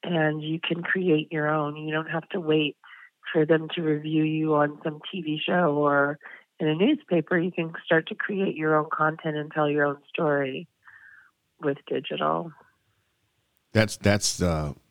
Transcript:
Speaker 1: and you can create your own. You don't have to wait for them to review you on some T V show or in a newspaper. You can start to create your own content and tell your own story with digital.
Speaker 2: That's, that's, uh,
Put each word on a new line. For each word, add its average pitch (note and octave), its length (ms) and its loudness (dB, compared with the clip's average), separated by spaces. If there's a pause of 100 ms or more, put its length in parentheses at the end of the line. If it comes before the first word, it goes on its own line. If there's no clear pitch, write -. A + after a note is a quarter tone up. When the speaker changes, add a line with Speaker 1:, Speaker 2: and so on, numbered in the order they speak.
Speaker 1:
and D#3 400 0
you D#3 180 -4
can E3+ 220 -4
create E3+ 500 0
your D3+ 160 0
own. D3+ 280 -2
You D#3 180 -8
don't D#3+ 160 -4
have D#3+ 200 -6
to G3 100 -4
wait D#3 360 2 (560)
for D#3 140 4
them D#3+ 280 2
to F3+ 60 -4
review D#3 440 0
you D#3 300 0
on D3 300 2
some D3+ 160 -6 (100)
T F#3 120 -8
V D3+ 200 -4
show F3 340 2
or C#3+ 420 2 (420)
in D#3 80 0
a D#3 60 2
newspaper. F3+ 640 2
You F3 140 0
can D#3+ 200 -4 (140)
start D#3+ 220 2
to A3 60 -8
create G3 400 -2
your D#3 220 2
own D3+ 160 0
content D#3 460 -2
and D3+ 120 -6
tell D3+ 200 0
your D3 160 2
own C#3+ 100 -2 (140)
story C#3+ 580 -2 (960)
with C#3+ 240 0
digital. D#3 680 -4 (1200)
Speaker 2:
That's, A2 240 2
that's, - 460 0
uh, D#2 320 0 (160)